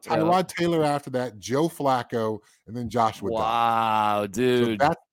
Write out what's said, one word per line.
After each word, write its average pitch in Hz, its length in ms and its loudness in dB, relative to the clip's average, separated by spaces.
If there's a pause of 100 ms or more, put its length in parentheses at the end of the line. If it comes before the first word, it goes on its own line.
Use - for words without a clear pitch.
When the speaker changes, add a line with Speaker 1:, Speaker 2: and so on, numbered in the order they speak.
Speaker 1:
Tyrod 160 320 0
Speaker 2:
yeah. 185 80 4
Speaker 1:
Taylor 170 400 -2
after 147 280 -2
that, 123 280 -6
Joe 131 300 -2
Flacco, 120 720 -2 (260)
and 110 100 -12
then 120 120 -6
Joshua 110 420 0
Dobbs. 113 100 -2
Speaker 2:
Wow, 110 800 2
Speaker 1:
So 104 60 -4
Speaker 2:
dude. 117 520 0
Speaker 1:
that, 156 180 2 (140)